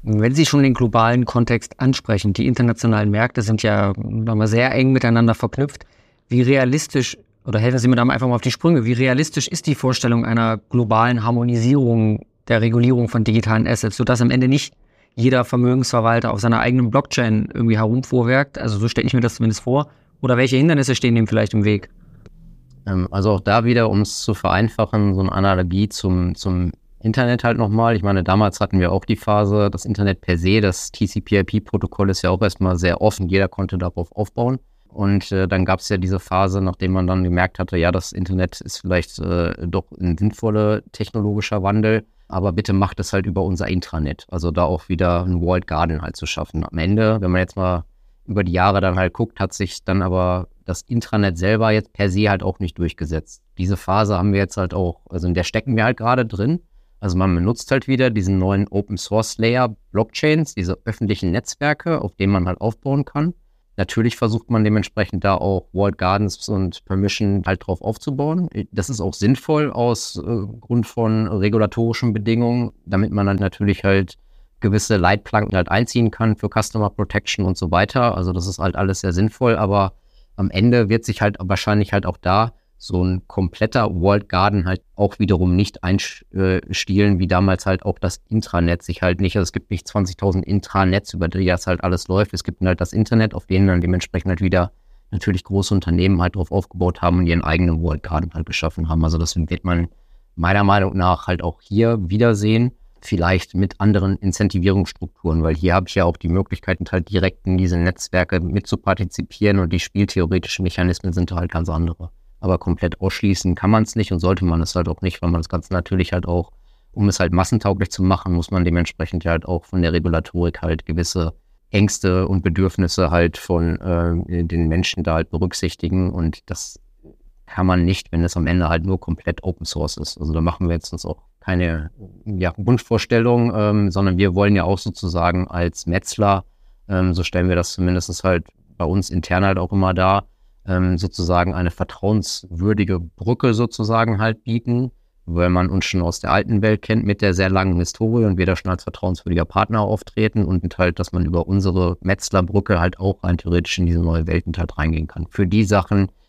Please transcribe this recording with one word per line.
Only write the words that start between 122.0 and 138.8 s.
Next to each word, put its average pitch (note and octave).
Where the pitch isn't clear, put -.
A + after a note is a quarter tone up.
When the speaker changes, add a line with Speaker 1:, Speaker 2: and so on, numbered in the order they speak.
Speaker 2:
und F#2
Bedürfnisse F2+
halt E2+
von, E2+
äh, E2+
den E2
Menschen E2+
da E2
halt E2
berücksichtigen F2+
und -
das -
kann -
man F2+
nicht, F#2
wenn E2+
es E2+
am E2
Ende E2+
halt E2
nur F#2+
komplett -
Open E2+
Source D2+
ist. D2
Also D2+
da E2
machen E2+
wir E2+
jetzt -
uns E2
auch -
keine, E2
ja, F2+
Wunschvorstellung, A#2
ähm, G#2
sondern F#2+
wir F#2
wollen G2+
ja F2+
auch F#2+
sozusagen F2+
als F2
Metzler, G2
ähm, F#2
so F2
stellen F2+
wir F2+
das F2
zumindest F2+
halt F2+
bei F2